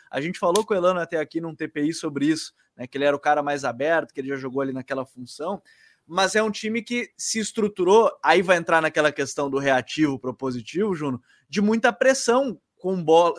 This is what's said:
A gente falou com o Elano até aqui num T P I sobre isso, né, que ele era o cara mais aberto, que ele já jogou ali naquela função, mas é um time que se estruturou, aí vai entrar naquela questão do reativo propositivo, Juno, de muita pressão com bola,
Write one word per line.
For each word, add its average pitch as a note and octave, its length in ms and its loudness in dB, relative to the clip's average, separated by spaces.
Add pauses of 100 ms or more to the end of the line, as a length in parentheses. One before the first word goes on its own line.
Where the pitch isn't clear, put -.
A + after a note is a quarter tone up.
A C3+ 120 -6
gente E3+ 180 -8
falou G3 260 2
com - 80 -2
o G3 40 0
Elano F3+ 240 0
até E3 180 -4
aqui D#3 220 -6
num E3 120 -10
T D#3 140 -8
P D3 200 -4
I E3 60 -4
sobre C#3+ 340 -4
isso, D#3 260 -4 (240)
né, B2+ 100 -14
que - 100 -12
ele C#3 60 -2
era C#3+ 140 2
o - 20 -8
cara D3 240 2
mais C#3+ 220 -4
aberto, D3 480 -2
que C#3+ 80 -10
ele C3+ 80 -8
já C#3 80 -6
jogou C3 240 -6
ali C3+ 100 -4
naquela C3 340 -8
função, C#3+ 560 -10 (460)
mas F#3 280 0
é G#3+ 80 4
um A3 80 -2
time A3 300 -6
que A#3+ 360 -6
se - 220 -4
estruturou, G#3 720 2 (120)
aí E3 180 6
vai F3+ 160 4
entrar E3+ 240 2
naquela D3+ 300 2
questão C#3+ 380 -4
do C3+ 80 -2
reativo C#3 600 0
propositivo, C3 760 -4
Juno, C#3+ 260 -6 (280)
de F3 120 -2
muita A3 300 2
pressão B3+ 680 0 (180)
com F#3 260 -4
bola, E3 360 6